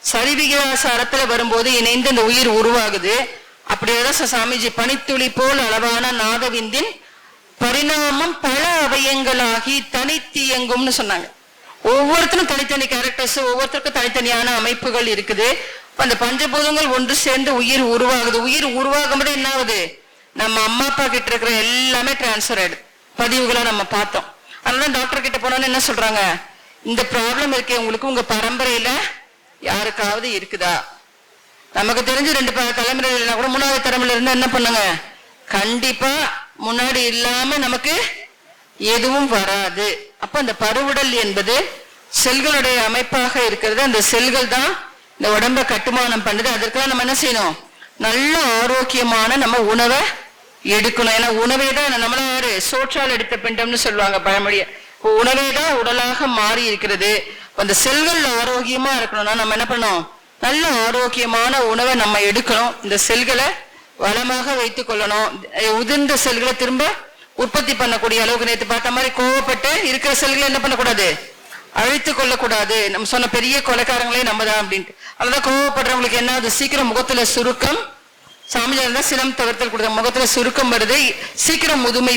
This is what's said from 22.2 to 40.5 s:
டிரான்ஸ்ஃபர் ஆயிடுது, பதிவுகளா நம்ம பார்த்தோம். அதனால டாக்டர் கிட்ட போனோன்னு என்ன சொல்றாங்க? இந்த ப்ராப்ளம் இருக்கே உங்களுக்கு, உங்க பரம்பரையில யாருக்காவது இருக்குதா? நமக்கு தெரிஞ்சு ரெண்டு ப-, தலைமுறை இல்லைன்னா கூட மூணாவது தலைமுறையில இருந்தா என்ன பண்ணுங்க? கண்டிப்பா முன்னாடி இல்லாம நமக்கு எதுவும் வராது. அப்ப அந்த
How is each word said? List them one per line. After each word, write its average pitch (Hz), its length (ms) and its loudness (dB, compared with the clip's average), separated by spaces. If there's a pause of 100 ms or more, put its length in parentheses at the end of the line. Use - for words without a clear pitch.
டிரான்ஸ்ஃபர் 220 420 -2
ஆயிடுது, 170 200 -4 (380)
பதிவுகளா 240 500 0
நம்ம 208 120 -2 (140)
பார்த்தோம். 202 300 -2 (380)
அதனால 262 340 0
டாக்டர் 254 260 -4
கிட்ட 262 200 -2
போனோன்னு 262 260 0
என்ன 254 180 0
சொல்றாங்க? 220 320 0 (680)
இந்த 240 120 0 (120)
ப்ராப்ளம் 254 420 0
இருக்கே 247 240 -2
உங்களுக்கு, 226 320 -4
உங்க 240 100 0 (120)
பரம்பரையில 233 560 0 (800)
யாருக்காவது 214 680 -2
இருக்குதா? 180 380 -2 (1040)
நமக்கு 220 320 0
தெரிஞ்சு 277 260 2
ரெண்டு 254 220 0
ப-, 240 200 0
தலைமுறை 254 360 0
இல்லைன்னா 233 240 0
கூட 254 160 0
மூணாவது 269 320 2
தலைமுறையில 247 300 0
இருந்தா 254 220 2
என்ன 254 160 2
பண்ணுங்க? 233 280 2 (720)
கண்டிப்பா 240 580 0 (540)
முன்னாடி 247 340 0 (120)
இல்லாம 247 520 0
நமக்கு 254 300 -2 (1000)
எதுவும் 262 400 2
வராது. 196 540 0 (360)
அப்ப 285 180 -4
அந்த 226 200 -2